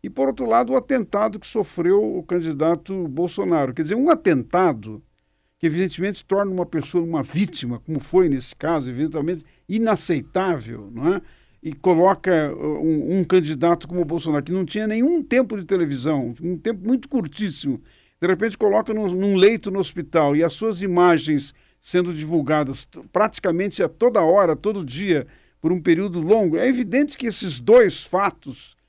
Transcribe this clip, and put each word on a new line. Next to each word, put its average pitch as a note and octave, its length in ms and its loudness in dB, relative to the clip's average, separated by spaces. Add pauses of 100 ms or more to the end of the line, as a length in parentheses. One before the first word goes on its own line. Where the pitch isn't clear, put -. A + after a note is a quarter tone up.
e, G3+ 60 -8
por C4+ 200 0
outro B3 180 -4
lado, A#3 260 2
o C4 40 4
atentado A3 600 0
que - 80 -16
sofreu F#3+ 560 0 (140)
o F3 60 -6
candidato E3 840 -2
Bolsonaro. D#3+ 680 -2
Quer D#3+ 80 -4
dizer, D#3+ 120 -2
um C4 140 2
atentado C#3+ 920 0 (560)
que, E3 80 -2
evidentemente, F3+ 580 -2
torna G3 280 0
uma F3+ 120 -2
pessoa E3 400 -2
uma E3 180 -2
vítima, B2+ 580 -4
como D#3 180 -6
foi F3+ 300 2
nesse C3+ 260 -4
caso, D3+ 340 -2
eventualmente D3+ 560 -4 (240)
inaceitável, E3+ 1300 -2
não D4+ 220 0
é? F4 40 -6 (400)
E D#3+ 120 -10
coloca, F3 800 2
uh, D3 260 -4
um, D#3+ 380 0
um F#3 60 0
candidato E3 640 2
como F3 120 -4
o E3+ 40 2
Bolsonaro, D3+ 400 -2
que D#3 80 -6
não F#3 120 -2
tinha G#3+ 220 -4
nenhum B3+ 340 0
tempo A#3 380 0
de F#3 60 -8
televisão, C#3+ 760 -2
um E3+ 160 -4
tempo G3 300 -6
muito B3 220 -2
curtíssimo, D#3+ 760 -4 (380)
de E3+ 80 0
repente F#3+ 280 -2
coloca G#3+ 380 0
num, G#3+ 140 -2
num F#3+ 260 0
leito G3+ 340 4
no G3 120 -4
hospital D3+ 560 0
e D#3+ 80 2
as E3 80 0
suas G#3+ 280 -4
imagens E3+ 720 2 (280)
sendo F3+ 340 -2
divulgadas D3+ 680 -2
t-, - 160 -20 (120)
praticamente G3+ 680 -2
a D#3+ 60 0
toda G#3+ 340 2
hora, E3+ 320 6
todo G3+ 300 -4
dia, D3 420 -2 (340)
por D#3+ 120 0
um F3+ 100 -2
período F3 380 2
longo. F3+ 360 2
É G#3 120 2
evidente B3+ 500 0
que B3 80 -8
esses F#3 320 -6
dois G3+ 460 6
fatos - 720 -4 (120)